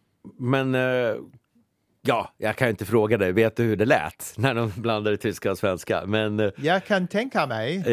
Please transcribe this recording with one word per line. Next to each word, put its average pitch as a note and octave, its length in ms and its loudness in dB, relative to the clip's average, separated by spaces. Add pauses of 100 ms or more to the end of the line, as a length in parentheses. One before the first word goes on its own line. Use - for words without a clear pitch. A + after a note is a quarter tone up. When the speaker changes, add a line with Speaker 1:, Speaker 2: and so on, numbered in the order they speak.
(380)
Speaker 1:
men, C3 380 0
eh, B2+ 400 0 (880)
ja, A#2+ 360 0
jag G#2+ 180 -2
kan B2+ 140 0
inte G#2 160 -4
fråga G#2+ 320 4
dig. F#2 140 2
Vet A2 240 2
du A#2+ 80 0
hur A2 120 2
det G2 100 2
lät F#2+ 520 0
när B2+ 180 2
de A#2 220 -2
blandade G#2+ 400 0
tyska G2+ 340 -2
och F#2 60 -2
svenska? F#2 480 -2
Men, G#2+ 340 0
eh, G#2 180 2
Speaker 2:
Jag F3 280 0
kan F#3 220 0
tänka G#3 400 -2
mig. B2+ 460 -4